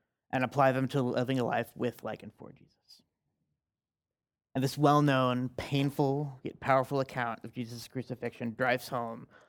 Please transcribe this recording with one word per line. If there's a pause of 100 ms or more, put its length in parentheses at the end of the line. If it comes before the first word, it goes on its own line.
(300)
and
apply
them
to
living
a
life
with,
like,
and
for
Jesus? (1900)
And
this
well-known,
painful,
yet
powerful
account
of
Jesus'
crucifixion
drives
home (200)